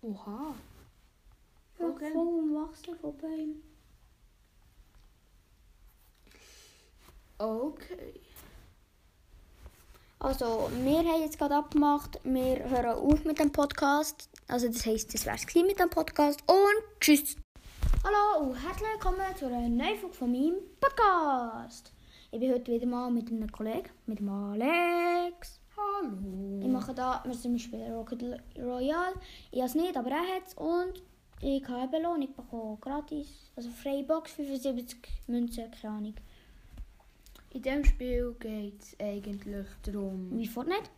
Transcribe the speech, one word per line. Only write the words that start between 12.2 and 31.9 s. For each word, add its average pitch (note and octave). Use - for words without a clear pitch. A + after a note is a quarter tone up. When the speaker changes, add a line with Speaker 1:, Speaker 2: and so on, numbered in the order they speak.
Speaker 2:
wir B3+
hören B3
auf D4
mit D#4
dem D4
Podcast. D4
Also, B3
das A3+
heisst, A3
das G#3+
wär's -
gewesen E4+
mit G4
dem F4
Podcast. D4
Und G4+
tschüss. -
Hallo G#4
und B3
herzlich F#4
willkommen F#4+
zu C#4+
einer A#3+
neuen D4
Folge F4+
von B3
meinem D4
Podcast. C#4+
Ich A3+
bin B3+
heute A#3+
wieder A#3
mal B3
mit A#3
einem A3
Kollegen, A3+
mit G#3+
dem G3+
Alex. E4+
Speaker 1:
Hallo. G3
Speaker 2:
Ich B3+
mache B3+
da, B3+
wir B3
sind A#3+
im A#3+
Spiel A3+
Rocket A#3
Royale. C#4
Ich B3
hab's B3
nicht, E4+
aber B3
er F4
hat's. F#4
Und F4+
ich C4+
habe B3
eine C4
Belohnung D#4+